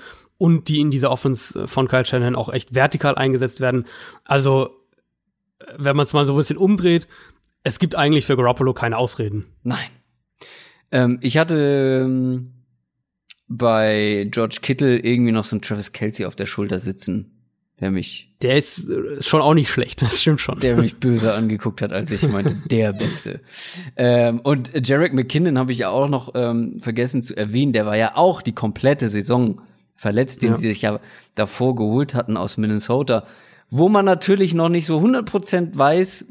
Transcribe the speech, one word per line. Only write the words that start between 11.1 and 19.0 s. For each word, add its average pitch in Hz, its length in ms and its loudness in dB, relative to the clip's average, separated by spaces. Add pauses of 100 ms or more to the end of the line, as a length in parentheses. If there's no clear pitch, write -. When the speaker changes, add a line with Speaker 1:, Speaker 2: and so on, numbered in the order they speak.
Speaker 2:
ich 127 160 0
hatte, 143 680 2
ähm, 127 480 -2 (920)
bei 107 840 2
George 113 320 -2
Kittle 131 380 2
irgendwie 120 320 2
noch 110 140 0
so - 100 -4
einen 104 60 -4
Travis 104 300 -8
Kelce 107 340 -6
auf 87 100 -10
der 98 100 -4
Schulter 101 340 -4
sitzen, 95 520 -6 (480)
der 98 120 -2
mich - 400 -6 (100)
Speaker 1:
Der 127 160 4
ist, - 320 -4
äh, - 320 -6